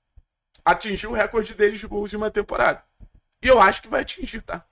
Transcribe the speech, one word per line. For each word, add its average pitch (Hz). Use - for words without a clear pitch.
atingir 190
o 240
recorde 214
dele 208
de 214
gols 208
em 214
uma 214
temporada. -
E 240
eu 254
acho 196
que -
vai -
atingir, -
tá? 180